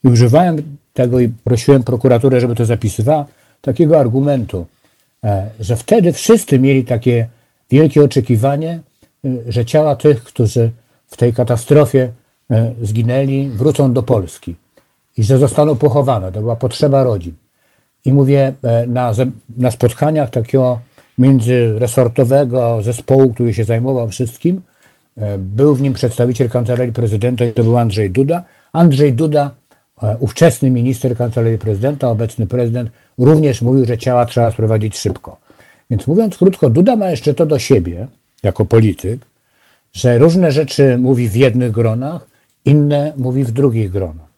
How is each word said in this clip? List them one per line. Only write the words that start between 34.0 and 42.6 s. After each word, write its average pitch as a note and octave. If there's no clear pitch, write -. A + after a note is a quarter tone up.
trzeba A#2
sprowadzić A2
szybko. -
Więc A2+
mówiąc G3+
krótko, -
Duda F#3
ma G3+
jeszcze D3+
to E3+
do D3
siebie, F2
jako G2+
polityk, A2
że A#2+
różne E3
rzeczy C#3
mówi B2
w G2+
jednych B2
gronach, A#2